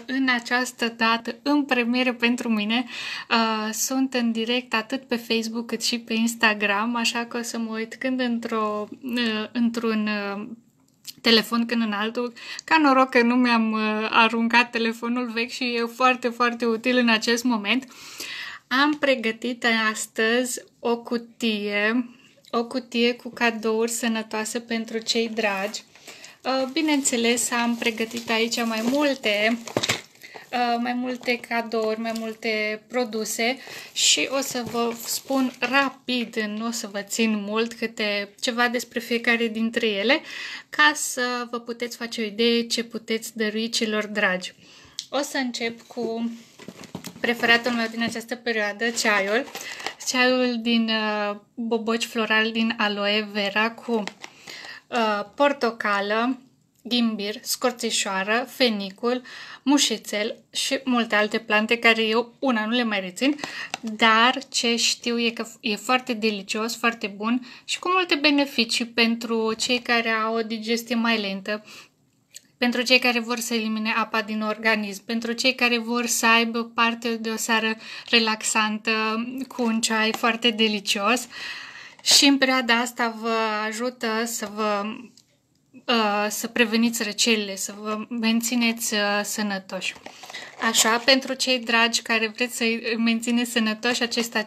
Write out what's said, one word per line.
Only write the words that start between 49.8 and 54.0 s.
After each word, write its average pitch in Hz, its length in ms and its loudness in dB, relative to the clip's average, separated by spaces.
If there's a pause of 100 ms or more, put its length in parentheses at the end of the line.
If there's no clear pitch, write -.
Ceaiul 254 540 2
din, 226 280 2
uh, 214 460 -2 (180)
boboci 226 520 -2
floral 220 460 2
din 226 260 0
aloe 208 540 0
vera 214 400 0
cu, 226 320 -2 (840)